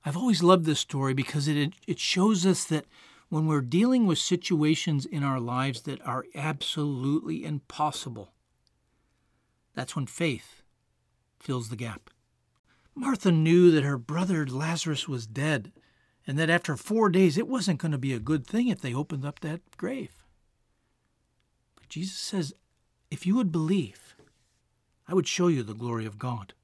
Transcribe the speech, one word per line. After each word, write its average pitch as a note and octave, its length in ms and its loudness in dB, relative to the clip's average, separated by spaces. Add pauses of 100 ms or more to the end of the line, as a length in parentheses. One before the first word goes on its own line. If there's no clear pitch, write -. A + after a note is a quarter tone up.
I've D3 140 -4
always G3+ 260 2
loved F3+ 220 8
this D#3 160 0
story C3+ 320 -2
because C#3 340 -2
it, D3 260 0 (140)
it D3+ 100 -2
shows F#3+ 480 2
us F#3 200 4
that D3+ 200 0 (440)
when D#3 180 0
we're D3+ 140 2
dealing A3 440 4
with E3 140 2
situations D#3 840 0
in D3 180 -4
our C3+ 160 0
lives B2 440 -4
that C3+ 220 -10
are B2+ 200 -6 (100)
absolutely D3 1080 -4
impossible, C#3 880 -6 (1400)
that's - 220 -10
when C3+ 120 -4
faith - 540 -6 (760)
fills A#2+ 300 -6
the A#2 80 -8
gap. A2 320 -12 (840)
Martha B3+ 380 0
knew E3+ 400 8
that D3 140 4
her C#3+ 120 0
brother D#3+ 480 -2
Lazarus D3+ 600 -4
was B2 180 -6
dead, C3 460 -4 (560)
and C#3 100 -4
that D#3+ 120 0
after E3 260 2
four A3 340 2
days F3 280 6
it A#3 100 -2
wasn't G3+ 320 0
gonna D3+ 180 -2
be C3+ 140 -2
a A#2+ 80 -2
good C#3+ 260 -2
thing A#3+ 220 0
if A3 140 -2
they B2 120 -4
opened C#3 300 -6
up C#3+ 160 -8
that D#3+ 220 -8 (160)
grave. - 480 -8 (1500)
But - 120 -20
Jesus F#3 320 -10
says, E3+ 340 -4 (560)
"If - 160 -10
you F#3+ 100 2
would G#3+ 160 2
believe, D#3 640 -2 (920)
I D#3 60 -6
would F#3 140 2
show F3+ 200 0
you C#3+ 160 2
the G#2 100 -8
glory A2+ 320 -6
of G#2 140 -12
God." A#2 340 -8 (100)